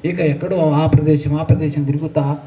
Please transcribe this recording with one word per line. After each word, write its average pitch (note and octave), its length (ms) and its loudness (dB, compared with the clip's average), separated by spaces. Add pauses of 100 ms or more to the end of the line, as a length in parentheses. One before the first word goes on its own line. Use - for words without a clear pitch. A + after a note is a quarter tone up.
ఇక F3 160 -4
ఎక్కడో D#3+ 500 0
ఆ D#3 160 2
ప్రదేశం, D3+ 500 2
ఆ D#3 60 -2
ప్రదేశం D3 420 0
తిరుగుతా D3 640 -2